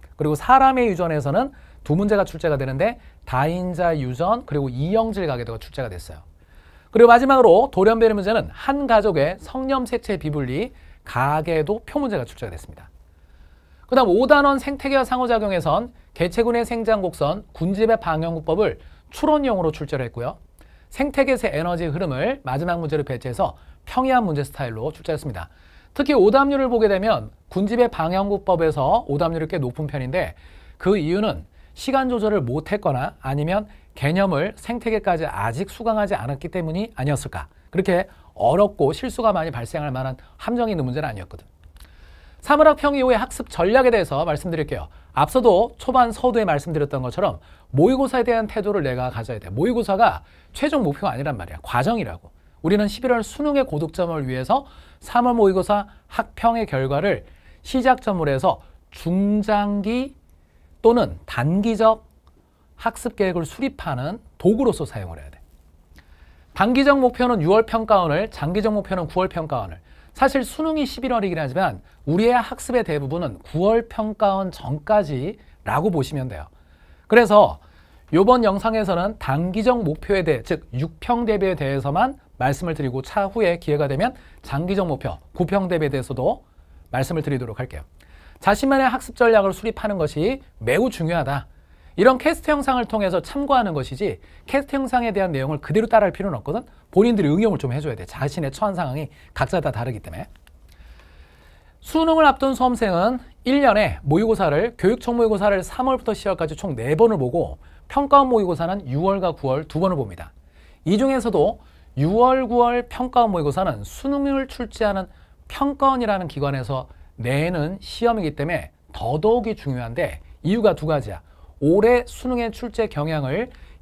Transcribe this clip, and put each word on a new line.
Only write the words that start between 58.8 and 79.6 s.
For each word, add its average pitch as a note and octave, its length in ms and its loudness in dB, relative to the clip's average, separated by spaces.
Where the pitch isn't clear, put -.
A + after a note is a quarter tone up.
중장기 G#3 1300 -2
또는 A3 460 4
단기적 G#3+ 800 2
학습 - 400 -6
계획을 F3 300 0
수립하는 F3 720 -6
도구로서 A3 460 2
사용을 E2+ 360 -10
해야 C#2+ 100 -20
돼. - 100 -20
단기적 C4+ 440 4
목표는 B3 420 2
유월 G3+ 260 4
평가원을, G#3 640 0
장기적 G3 420 -2
목표는 F#3+ 340 -4
구월 F#3 220 -2
평가원을. B2+ 520 -6
사실 C4+ 320 2
수능이 D#4 400 -4
십일월이긴 A#3 540 -4
하지만 C#3 420 -2
우리의 G#3+ 300 2
학습의 A#3 500 -2
대부분은 D3 540 -4
구월 A3 500 0
평가원 G3 600 -2
전까지라고 D3+ 1400 -2
보시면 C#3 380 -4
돼요. D#2 180 -12
그래서 G#3 540 6
요번 A3+ 320 4
영상에서는 G3+ 720 0
단기적 F#3+ 640 0